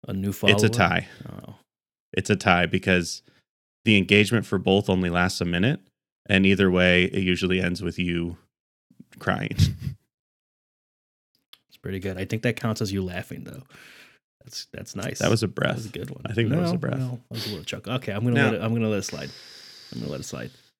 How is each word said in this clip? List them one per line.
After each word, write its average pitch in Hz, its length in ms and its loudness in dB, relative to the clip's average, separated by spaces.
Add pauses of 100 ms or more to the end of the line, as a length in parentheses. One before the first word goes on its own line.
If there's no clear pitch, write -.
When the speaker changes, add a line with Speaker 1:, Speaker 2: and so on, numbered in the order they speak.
Speaker 1:
A 98 60 -4
new 98 160 -2
Speaker 2:
It's - 120 -6
a - 40 4
Speaker 1:
follower? 104 240 6
Speaker 2:
tie. 90 380 2 (220)
Speaker 1:
Oh. - 260 -16 (580)
Speaker 2:
It's 95 160 -2
a 101 60 4
tie 87 280 4
because 90 560 0 (640)
the 107 140 6
engagement 101 480 4
for 98 120 -2
both 98 300 2
only 92 220 2
lasts 87 320 0
a - 20 0
minute, 90 360 0 (460)
and 98 200 4
either 98 240 6
way, 90 340 6
it 92 180 -2
usually 92 380 0
ends 90 220 -2
with 87 160 -6
you 87 400 -4 (800)
crying. - 380 -2
<laughs> - 100 6 (2000)
Speaker 1:
It's - 80 -20
pretty 95 240 -8
good. 92 180 -6
I 95 60 -6
think 110 180 -4
that 117 140 0
counts 110 240 -2
as 98 120 -2
you 98 120 -2
laughing, - 400 -10
though. - 180 -14 (840)
That's, - 280 -14
that's - 240 -12
nice. - 220 -6
Speaker 2:
That - 120 0
was 113 120 4
a 104 40 0
Speaker 1:
That - 280 -2
was 117 100 -8
Speaker 2:
breath. - 20 -12
Speaker 1:
a - 120 -12
good - 120 -10
one. - 140 -14
Speaker 2:
I 113 80 -6
think 113 160 0
that 143 100 2
was 170 120 0
a 180 40 0
Speaker 1:
No, 175 40 -2
Speaker 2:
breath. 131 200 -4
Speaker 1:
no, 123 300 -6
that 113 60 -12
was 113 120 -8
a 107 40 -6
little 90 160 -8
chuckle. - 280 -8
Okay, 123 180 -4
I'm 107 120 -2
gonna 120 100 2
Speaker 2:
Now 139 120 4
Speaker 1:
let 117 80 2
it, - 80 -4
I'm 113 100 -2
gonna 113 160 0
let 104 120 0
it - 20 -8
slide. 69 260 -10 (640)
I'm 58 80 -10
gonna 71 100 -6
let 69 100 -8
it - 40 -10
slide. 64 260 -10 (300)